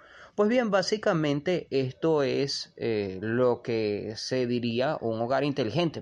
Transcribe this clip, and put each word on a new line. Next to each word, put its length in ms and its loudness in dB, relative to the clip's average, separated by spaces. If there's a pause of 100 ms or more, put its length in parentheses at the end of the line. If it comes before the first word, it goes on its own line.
(360)
Pues 120 4
bien, 240 2
básicamente 1000 0
esto 540 0
es, 540 -2
eh, 420 -2
lo 420 2
que 540 -2
se 320 -2
diría 540 0
un 180 -2
hogar 240 0
inteligente. 580 -2